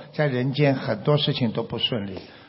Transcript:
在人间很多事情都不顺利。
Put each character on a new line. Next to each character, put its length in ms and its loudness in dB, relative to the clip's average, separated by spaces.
在 140 0
人 260 0
间 220 4
很 240 -2
多 180 4
事 160 0
情 200 0
都 100 -2
不 160 -8
顺 280 -2
利。 120 -10